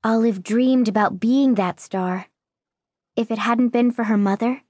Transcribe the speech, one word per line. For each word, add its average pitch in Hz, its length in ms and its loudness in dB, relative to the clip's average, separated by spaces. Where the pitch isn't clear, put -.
Olive 226 400 0
dreamed 247 460 2
about 196 320 0
being 254 340 2
that 185 240 -2
star. 185 480 -6
If 226 160 -4
it 220 80 -4
hadn't 233 300 0
been 240 220 2
for 240 140 -4
her 214 120 0
mother 202 520 -2